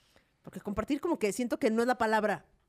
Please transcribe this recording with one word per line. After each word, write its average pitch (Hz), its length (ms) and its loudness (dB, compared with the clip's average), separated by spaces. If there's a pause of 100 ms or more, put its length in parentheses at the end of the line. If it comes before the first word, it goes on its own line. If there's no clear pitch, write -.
(440)
Porque - 180 -14
compartir 214 400 -4
como 339 180 -2
que 202 140 0
siento 247 260 -2
que 226 120 4
no 226 100 2
es 240 60 2
la 247 100 2
palabra 214 480 0 (240)